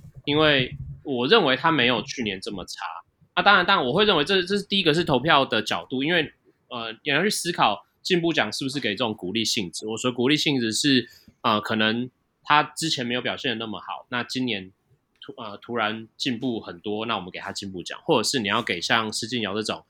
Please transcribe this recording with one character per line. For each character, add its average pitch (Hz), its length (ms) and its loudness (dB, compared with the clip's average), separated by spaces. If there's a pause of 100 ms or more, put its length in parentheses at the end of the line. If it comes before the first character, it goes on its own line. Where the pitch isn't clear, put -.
(260)
因 147 120 0
为 147 380 4 (280)
我 127 220 -2
认 190 200 6
为 127 100 4
他 160 160 2
没 127 160 4
有 117 140 2
去 - 220 -6
年 95 180 -4
这 107 100 -10
么 90 140 -8
差。 - 180 -14 (540)
那 180 40 4
当 202 140 6
然， 180 100 4
当 196 120 4
然 139 100 0
我 123 60 2
会 208 100 4
认 202 140 4
为 147 80 4
这， 190 180 2
这 196 140 -2
是 190 60 -4
第 196 180 0
一 - 20 0
个 151 100 4
是 165 120 2
投 147 120 4
票 143 280 4
的 113 160 0
角 90 240 -4
度， 131 180 -4
因 160 100 0
为， 160 200 0 (340)
呃， 117 240 -8 (120)
你 147 80 -2
要 147 100 2
去 208 80 2
思 175 220 -4
考 123 340 2 (160)
进 180 180 2
步 165 140 2
奖 110 180 2
是 - 140 -6
不 131 40 -4
是 135 100 -6
给 117 100 -2
这 101 80 -2
种 107 180 0
鼓 120 160 -8
励 113 140 -2
性 92 260 -2
质。 - 160 -10
我 110 100 -6
说 127 140 -2
鼓 120 160 0
励 151 80 4
性 143 240 0
质 110 140 -2
是， 131 340 2 (340)
呃， 107 200 2
可 113 140 -2
能 110 340 0 (340)
他 151 200 4
之 160 260 -6
前 127 160 -4
没 120 80 -4
有 127 80 -2
表 101 160 -4
现 135 140 -4
得 110 120 -4
那 113 40 -8
么 95 120 -10
好， 78 300 -12
那 120 140 -4
今 127 220 -6
年 95 260 -4 (500)
突-， - 200 -18
呃， 104 160 -12
突 120 200 -10
然 110 300 -2 (100)
进 120 200 -4
步 117 220 -4
很 90 200 -14
多， 107 260 -6
那 117 100 -4
我 95 60 -6
们 90 100 -12
给 85 80 -14
他 95 120 -10
进 98 200 -10
步 87 100 -10
奖， 73 220 -12
或 156 140 4
者 107 60 2
是 131 160 -2
你 101 100 -2
要 113 120 2
给 107 200 -4
像 113 320 0
施 - 140 -6
晋 120 140 -4
尧 98 140 -4
这 107 80 -2
种， 107 260 -6